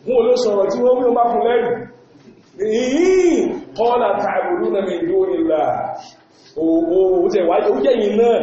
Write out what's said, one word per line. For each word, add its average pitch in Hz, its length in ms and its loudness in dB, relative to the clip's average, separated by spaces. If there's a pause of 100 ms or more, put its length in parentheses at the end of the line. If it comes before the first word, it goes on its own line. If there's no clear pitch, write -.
wọn 240 140 -4
ò 233 80 4
lè 247 120 2
sọ̀rọ̀ 202 320 0
tí 247 120 -4
wọ́n 247 160 2
wí, 262 80 -2
wọ́n 240 120 2
bá 240 80 2
fún 226 180 0
lẹ́rù. 233 300 0 (880)
Yìí, 254 500 0 (600)
قال 240 320 0 (140)
تعبدون 196 600 -2
من 185 260 -4
دون 185 260 0
الله. 160 400 0 (840)
O, 156 80 -4 (220)
o, 170 120 0 (180)
o 175 120 0
tẹ̀ - 180 0
wá, 170 140 0
ó 208 140 0
jẹ́ 269 200 2
yìí 208 200 0
náà. 233 300 2